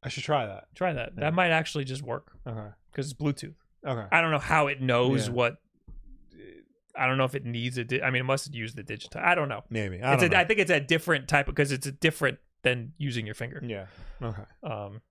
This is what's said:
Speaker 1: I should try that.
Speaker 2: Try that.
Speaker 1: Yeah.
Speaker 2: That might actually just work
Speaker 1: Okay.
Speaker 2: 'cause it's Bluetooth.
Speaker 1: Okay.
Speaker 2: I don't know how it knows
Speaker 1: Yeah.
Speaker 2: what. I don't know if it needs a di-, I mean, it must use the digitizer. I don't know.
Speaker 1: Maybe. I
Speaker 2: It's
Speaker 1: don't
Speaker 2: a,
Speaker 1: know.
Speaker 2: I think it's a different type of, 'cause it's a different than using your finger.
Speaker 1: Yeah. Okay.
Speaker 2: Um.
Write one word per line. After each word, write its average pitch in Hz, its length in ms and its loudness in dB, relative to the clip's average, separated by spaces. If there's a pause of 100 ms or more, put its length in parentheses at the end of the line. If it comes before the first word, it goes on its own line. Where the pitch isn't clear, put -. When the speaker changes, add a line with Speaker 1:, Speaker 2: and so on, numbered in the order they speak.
Speaker 1:
I 135 80 -8
should - 140 -8
try 139 240 0
that. - 260 -14
Speaker 2:
Try 180 200 -2
that. 120 200 -6
Speaker 1:
Yeah. 175 120 -4
Speaker 2:
That 156 100 2
might 175 160 4
actually 160 320 0
just 131 180 -8
work - 300 -8 (160)
Speaker 1:
Okay. 110 220 -10 (240)
Speaker 2:
'cause 139 180 -6
it's 127 100 -10
Bluetooth. 147 340 -2 (300)
Speaker 1:
Okay. 117 260 -4
Speaker 2:
I 170 100 6
don't 160 100 2
know 147 80 2
how 156 280 4
it 139 140 -2
knows 127 460 4
Speaker 1:
Yeah. 120 60 -4
Speaker 2:
what. 120 240 2 (1400)
I 127 100 0
don't 131 140 2
know 131 60 6
if 131 100 -4
it 131 100 -4
needs 120 320 -4
a 120 60 -2
di-, 123 180 -2
I 131 80 2
mean, 127 120 0
it 127 40 -2
must 135 300 0
use 113 180 -6
the 135 100 -12
digitizer. - 380 -10
I 175 140 4
don't 147 140 0
know. 104 200 -6
Speaker 1:
Maybe. 101 320 -2
I 131 120 4
Speaker 2:
It's 135 100 6
Speaker 1:
don't 170 80 4
Speaker 2:
a, 175 40 4
Speaker 1:
know. 185 40 8
Speaker 2:
I 185 60 4
think 214 140 2
it's 180 120 2
a 156 80 4
different 147 480 0
type 143 220 2
of, 147 60 -8
'cause 143 160 2
it's 135 140 -4
a 139 60 -6
different 139 480 0 (240)
than 123 340 -2
using 120 300 -4
your 107 80 -10
finger. 135 280 -10
Speaker 1:
Yeah. 101 220 -6 (380)
Okay. 104 200 -6 (200)
Speaker 2:
Um. 107 460 -8